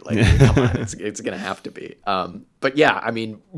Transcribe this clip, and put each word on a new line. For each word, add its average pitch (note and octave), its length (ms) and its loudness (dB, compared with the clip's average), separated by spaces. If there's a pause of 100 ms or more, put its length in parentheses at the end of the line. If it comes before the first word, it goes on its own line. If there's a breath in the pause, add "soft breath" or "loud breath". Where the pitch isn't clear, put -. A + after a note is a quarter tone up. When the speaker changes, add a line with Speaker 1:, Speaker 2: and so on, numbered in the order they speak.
Speaker 1:
Like, A2+ 140 -2
Speaker 2:
<laughs> G2+ 200 6
Speaker 1:
come B2+ 260 6
on, G2+ 120 2
it's, - 180 -6
it's G#2 280 -10
gonna G#2 160 -6
have F#2+ 260 -8
to - 60 -10
be." - 260 -16 (100)
Um, F#2 380 -4 (160)
but C3+ 160 -2
yeah, C#3+ 260 4
I A2+ 80 -4
mean, A2+ 300 -8 (180)